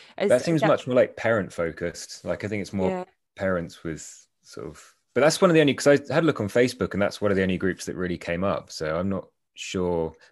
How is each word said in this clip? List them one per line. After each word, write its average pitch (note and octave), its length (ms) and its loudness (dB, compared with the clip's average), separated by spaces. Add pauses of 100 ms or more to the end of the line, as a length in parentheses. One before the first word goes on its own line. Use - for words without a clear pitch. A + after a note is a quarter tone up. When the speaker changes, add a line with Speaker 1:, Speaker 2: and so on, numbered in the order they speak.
(180)
Speaker 1:
As G3+ 120 0
Speaker 2:
That - 140 4
seems E3 180 2
Speaker 1:
that D#3+ 60 4
Speaker 2:
much C#3+ 200 2
more, B2+ 80 2
like, A#2 200 4
parent A2 380 0
focused. - 720 -6
Like, F2+ 180 -4
I G#2+ 40 -4
think G2+ 140 -4
it's F2 120 -10
more F#2+ 160 0
Speaker 1:
Yeah. F#2 160 -6 (300)
Speaker 2:
parents F#2 480 -4
with - 440 -12 (160)
sort - 240 -14
of, - 280 -20 (180)
but A#2+ 80 2
that's D#3 200 4
one F#3+ 100 6
of D#3+ 40 6
the D#3 60 8
only, C#3 120 4
'cause - 140 0
I C#3+ 40 8 (220)
had C3+ 100 2
a D#3+ 40 2
look C#3 140 0
on G#2 60 -2
Facebook - 460 0
and F#2+ 80 0
that's - 200 -2
one G2+ 100 2
of F#2+ 60 2
the F#2+ 60 2
only F#2 140 0
groups F2+ 280 -4
that - 100 -8
really F2 220 -6
came F2 260 -6
up. F#2 280 -4
So D#2 260 -6
I'm F#2+ 120 -2
not F#2+ 180 -6 (280)
sure. F2 580 -4 (180)